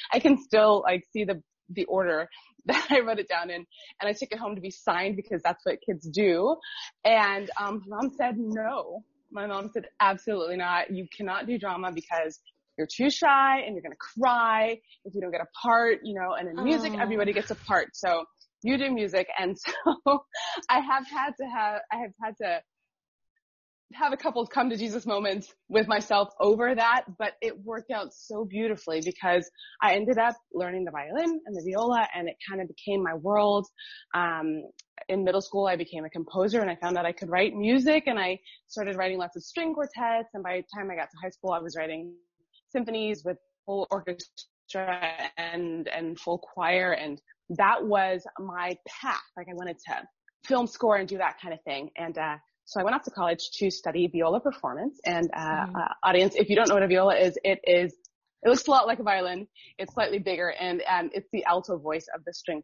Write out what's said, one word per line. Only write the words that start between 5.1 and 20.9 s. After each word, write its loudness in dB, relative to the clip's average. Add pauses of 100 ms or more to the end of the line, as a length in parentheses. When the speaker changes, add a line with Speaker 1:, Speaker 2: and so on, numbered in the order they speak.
Speaker 1:
because -4
that's -2
what 0
kids -4
do. 4 (480)
And, 4 (100)
um, -4
Mom -4
said, -2
"No." -4 (280)
My -6
mom -6
said, -6 (160)
"Absolutely 2
not. 0
You -6
cannot -6
do -2
drama -4
because -4 (380)
you're -2
too 0
shy 6
and -6
you're -8
gonna -12
cry 2 (260)
if -14
you -2
don't -6
get -4
a -8 (140)
part, 4
you -6
know, -2
and -4
in -6
music, 2
Speaker 2:
Aw. -4
Speaker 1:
everybody 2
gets -2
a -4
part." 0
So 0 (380)
you 2
do 0
music. 0 (120)
And -2
<laughs> -2
so 4 (440)
I 4
have 0